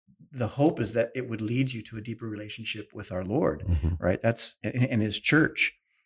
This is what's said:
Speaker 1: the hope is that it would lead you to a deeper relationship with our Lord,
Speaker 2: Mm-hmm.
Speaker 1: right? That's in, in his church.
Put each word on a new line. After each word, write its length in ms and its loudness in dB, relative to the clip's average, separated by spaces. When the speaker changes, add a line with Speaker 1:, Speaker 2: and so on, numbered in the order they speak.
Speaker 1:
the 160 -2
hope 340 2
is 120 -2
that 220 2
it 140 -4
would 100 -6
lead 320 0
you 100 -8
to 160 -14
a 40 -8
deeper 260 -10
relationship 640 -8
with 180 -10
our 120 -2
Lord, 420 0
Speaker 2:
Mm-hmm. 380 2
Speaker 1:
right? 180 2
That's 420 0
in, 80 -4
in 280 2
his 200 0
church. 540 4